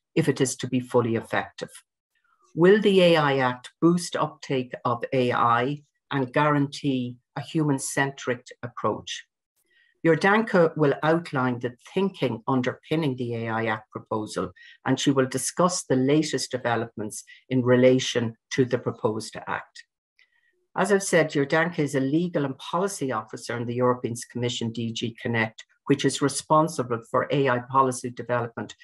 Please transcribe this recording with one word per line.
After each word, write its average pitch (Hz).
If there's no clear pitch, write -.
if 156
it 139
is 131
to -
be 127
fully 117
effective. -
Will 185
the 190
A 170
I 143
Act 123
boost 175
uptake 139
of 123
A 127
I 123
and 131
guarantee 143
a 139
human-centric 139
approach? 117
Jordanka 185
will 143
outline 143
the 120
thinking 190
underpinning 131
the 120
A 113
I 113
Act 110
proposal, 104
and 131
she 147
will 131
discuss 175
the 139
latest 139
developments 113
in 127
relation 123
to 131
the 120
proposed 113
act. -
As 190
I've 190
said, 156
Jordanka 160
is 143
a 135
legal 151
and 127
policy 175
officer 113
in 117
the 120
European 123
Commission 120
D 117
G 113
Connect, 117
which 139
is 135
responsible 143
for 123
A 139
I 123
policy 127
development 117